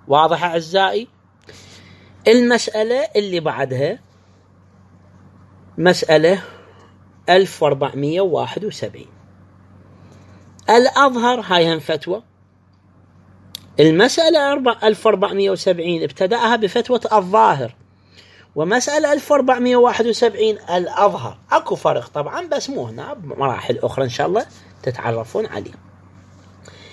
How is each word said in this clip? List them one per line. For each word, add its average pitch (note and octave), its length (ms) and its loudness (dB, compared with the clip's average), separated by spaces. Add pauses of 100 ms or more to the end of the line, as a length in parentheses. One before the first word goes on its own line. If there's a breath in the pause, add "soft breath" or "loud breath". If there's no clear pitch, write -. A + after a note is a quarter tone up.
واضح D#3+ 360 2
أعزائي؟ F#3+ 640 -4 (1200 loud breath)
المسألة A#3+ 880 2
اللي F#3+ 240 -2
بعدها C#3 580 -4 (1800)
مسألة E3+ 640 4 (840 loud breath)
ألف F#3 340 4
وأربعمية C#3+ 580 -2
وواحد D3+ 440 -2
وسبعين. - 420 -10 (1600 soft breath)
الأظهر، B3 720 4
هاي F3 340 2
هم D#3+ 40 -4
فتوى. E3+ 440 -6 (1600)
المسألة C#4 720 4
أربع-، B3+ 320 -2
ألف A3 220 2
وأربعمية G3 440 0
وسبعين F3 520 -2
ابتدأها A3 540 0
بفتوى A3+ 440 -2 (120)
الظاهر، F#3 600 2 (800 soft breath)
ومسألة B3+ 580 0
ألف C#4+ 180 -4
وأربعمية B3+ 460 2
وواحد A#3+ 300 4
وسبعين G#3+ 520 0 (160)
الأظهر. F3 640 0 (140)
أكو D#4 220 0
فرق C3+ 340 -2
طبعًا، B3+ 400 -8
بس C4+ 220 -6
مو B3 160 -6
هنا، C3+ 280 -14
بمراحل C3+ 640 -4
أخرى C3+ 260 -4
إن B2 60 -4
شاء D3 160 -4
الله G#3 200 -2 (360 loud breath)
تتعرفون A#2+ 640 -6
عليه. - 260 -12 (1200 loud breath)